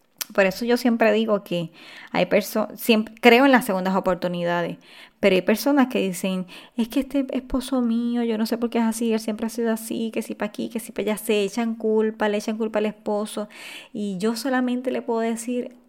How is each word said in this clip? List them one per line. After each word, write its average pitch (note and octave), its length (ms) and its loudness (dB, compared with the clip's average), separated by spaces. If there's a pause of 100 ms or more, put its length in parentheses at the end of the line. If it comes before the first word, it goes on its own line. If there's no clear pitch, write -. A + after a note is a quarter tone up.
(340)
Por G3 120 4
eso F#3+ 180 -2
yo A#3+ 140 4
siempre A3+ 340 4
digo G#3+ 320 2
que E3+ 280 -4 (400)
hay F3+ 140 2
perso-, G3 520 0
siempre, A3 420 2
creo A#3+ 260 8
en C#4 60 6
las B3 140 6
segundas F#3+ 320 0
oportunidades, F3 800 -2 (420)
pero G3 160 6
hay F3+ 60 4
personas B3+ 460 4
que G#3+ 120 0
dicen, F#3 460 -2 (320)
"Es A#3 100 0
que C#4 140 -2
este C4+ 300 -2
esposo B3+ 500 -2
mío, A#3+ 420 0
yo A3+ 140 0
no A3 80 0
sé A#3+ 120 -2
por A#3+ 120 -2
qué A#3 80 -2
es A#3 80 2
así, A3+ 260 0
él A3 80 2
siempre A3 280 -6
ha - 20 -6
sido A#3 240 -2
así, A3+ 380 -6
que A3+ 100 -4
si A3 120 -8
pa' G#3 120 -6
aquí, A3 240 -6
que A3 100 -8
si - 140 -12
pa' - 80 -4
allá", G#3 160 -2
se G#3 260 0
echan A3+ 320 -2
culpa, A3 540 0
le G#3 80 0
echan G#3+ 200 -4
culpa A3 220 -2
al G#3+ 60 0
esposo. G#3+ 640 -4 (420)
Y G3+ 280 -6
yo A3 180 0
solamente B3+ 540 -2
le A#3+ 100 -4
puedo A#3 180 -2
decir, A3+ 560 -4 (140)